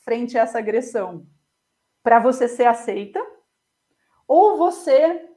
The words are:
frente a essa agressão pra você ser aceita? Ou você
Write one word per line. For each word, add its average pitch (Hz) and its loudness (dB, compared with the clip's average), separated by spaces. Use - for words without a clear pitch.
frente 240 -6
a 226 2
essa 226 -4
agressão 214 -6
pra 226 4
você 254 0
ser 240 -2
aceita? 233 -2
Ou 370 4
você 330 0